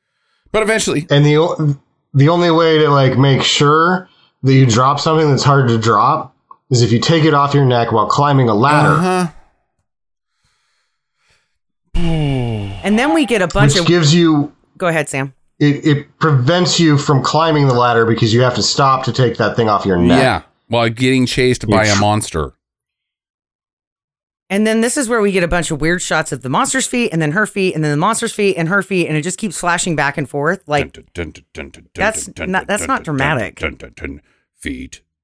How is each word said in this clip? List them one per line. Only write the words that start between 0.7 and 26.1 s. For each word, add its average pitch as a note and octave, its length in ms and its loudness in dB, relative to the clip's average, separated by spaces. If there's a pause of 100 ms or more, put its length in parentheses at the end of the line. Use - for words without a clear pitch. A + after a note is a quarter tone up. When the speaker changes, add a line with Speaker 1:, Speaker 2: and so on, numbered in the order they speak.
Speaker 2:
And D3 140 4
the D3 140 4
o-, D#3 380 0 (360)
the C#3 160 4
only F3 220 2
way D#3+ 280 2
to, D3+ 120 4
like, C3+ 260 2
make C3 260 2
sure D#3+ 680 2 (340)
that C3+ 100 2
you C3+ 140 6
drop B2+ 340 2
something D#3+ 300 2
that's B2 140 0
hard C#3 240 2
to A#2 100 2
drop A2+ 560 0 (360)
is A#2+ 120 2
if A2 100 2
you A#2 60 2
take D#3+ 260 2
it D#3 100 4
off C#3+ 200 0
your C#3+ 100 4
neck A#2 280 0
while G#2+ 140 0
climbing C3+ 420 2
a A2 60 2
ladder. D3 400 2
Speaker 1:
Uh-huh. F3+ 320 0 (2750)
<sighs> B2+ 880 -2
Speaker 3:
And G#3 160 0
then C#4+ 140 0
we E4 140 2
get G#3+ 160 0
a F3+ 60 0
bunch E3 260 2
Speaker 2:
Which F#3 80 2
Speaker 3:
of E3+ 40 0
Speaker 2:
gives E3+ 280 2
you D#3+ 380 2 (260)
Speaker 3:
Go F#3 80 -4
ahead, D#3+ 240 -2
Sam. C3+ 240 -6 (240)
Speaker 2:
it, D3 280 0
it C#3+ 320 -2
prevents D#3+ 600 2
you D#3 160 4
from C#3 260 0
climbing D3+ 460 2
the B2+ 60 2
ladder A#2+ 320 2
because A2+ 260 0
you A#2 80 2
have B2+ 140 2
to G#2 80 -4
stop C3+ 420 0
to A#2 80 -4
take A#2+ 240 0
that G#2 180 -2
thing A2+ 140 0
off G2+ 160 0
your F#2 140 0
neck. E2+ 200 4
Speaker 1:
Yeah, A2 240 0 (260)
while A#2 200 0
getting B2+ 380 0
chased B2 420 -2
by A2 160 2
Speaker 2:
You G#2 80 2
Speaker 1:
a - 40 2
Speaker 2:
tr- G2+ 40 0
Speaker 1:
monster. G#2 520 -2 (2000)
Speaker 3:
And G#3 160 0
then A3 140 0
this A#3+ 160 -2
is C4 120 -4
where A#3 140 -2
we G3+ 80 2
get F3+ 140 0
a E3+ 40 -4
bunch F3 220 -4
of D3+ 100 -6
weird E3+ 220 -2
shots D#3+ 300 -4